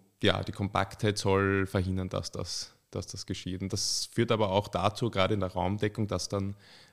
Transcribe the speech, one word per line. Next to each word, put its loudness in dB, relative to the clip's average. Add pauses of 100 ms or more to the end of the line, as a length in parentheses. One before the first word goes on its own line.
(220)
ja, 4
die -6
Kompaktheit 0
soll 2
verhindern, -2
dass -4
das, -8 (180)
dass -6
das -12
geschieht. -6
Und -4
das -2
führt 2
aber 4
auch 4
dazu, 0
gerade 4
in 2
der -2
Raumdeckung, 0
dass -2
dann -4 (380)